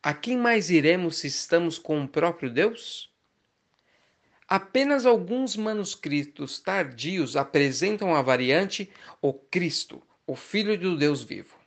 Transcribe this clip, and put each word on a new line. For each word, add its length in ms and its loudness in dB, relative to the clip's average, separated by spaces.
A 100 0
quem 220 -4
mais 340 2
iremos 500 4
se 80 -8
estamos 520 0
com 240 -2
o 40 -6
próprio 420 -2
Deus? 600 -2
Apenas 600 2
alguns 500 2
manuscritos 1040 -4
tardios 800 -4
apresentam 760 0
a 80 4
variante 720 2
"o 100 2
Cristo, 720 -6
o 80 -6
Filho 420 -2
do 200 -2
Deus 260 2
vivo". 320 -14